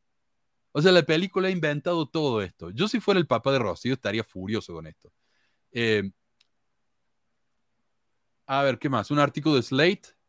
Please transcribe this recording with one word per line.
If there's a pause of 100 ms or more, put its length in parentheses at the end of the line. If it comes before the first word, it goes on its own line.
(720)
O
sea,
la
película
ha
inventado
todo
esto.
Yo
si
fuera
el
papá
de
Rocío
estaría
furioso
con
esto. (580)
Eh, (2250)
a
ver,
¿qué
más?
Un
artículo
de
Slate (200)